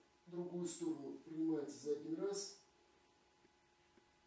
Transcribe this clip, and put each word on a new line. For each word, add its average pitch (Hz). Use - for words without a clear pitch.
другую 175
сторону 139
принимается 156
за 147
один 156
раз. 196